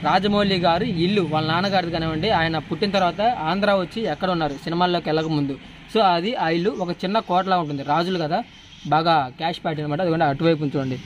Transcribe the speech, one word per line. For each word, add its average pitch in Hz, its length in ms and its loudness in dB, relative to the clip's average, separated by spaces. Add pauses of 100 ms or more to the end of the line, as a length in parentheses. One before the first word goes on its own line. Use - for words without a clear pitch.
రాజమౌళి 196 600 2
గారు 175 200 2 (200)
ఇల్లు, 196 180 2 (100)
వాళ్ళ 156 200 0
నాన్నగారిది 180 420 0
కానివ్వండి, 160 420 -2
ఆయన 165 200 0 (100)
పుట్టిన 190 280 -2
తర్వాత 180 260 0 (280)
ఆంధ్ర 202 320 2
వచ్చి 180 200 -6 (120)
ఎక్కడ 185 220 -4
ఉన్నారు 151 200 -2 (100)
సినిమాల్లోకి 170 460 0
వెళ్ళక 160 260 0
ముందు. 139 180 -2 (380)
So, 214 60 2 (180)
అది 185 140 -2 (120)
ఆ 165 40 0 (100)
ఇల్లు 175 140 0 (120)
ఒక 175 80 -4 (120)
చిన్న 196 160 0 (120)
కోటలా 185 320 2
ఉంటుంది, 143 300 -6
రాజులు 175 300 0
కదా, 160 160 0 (540)
బాగా 165 220 4 (260)
క్యాష్ 165 240 -4
పార్టీ 151 200 -4
అనమాట. 147 200 -2
అదిగోండి, 160 280 2
అటువైపు 156 420 2
చూడండి. 131 300 -4